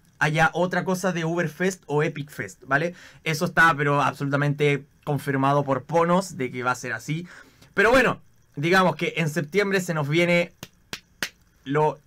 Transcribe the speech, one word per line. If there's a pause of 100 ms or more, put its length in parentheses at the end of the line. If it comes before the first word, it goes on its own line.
(180)
haya
otra
cosa
de
Uberfest
o
Epic
Fest,
¿vale? (300)
Eso
está,
pero
absolutamente (200)
confirmado
por
Ponos
de
que
va
a
ser
así. (460)
Pero
bueno, (340)
digamos
que
en
septiembre
se
nos
viene (1120)
lo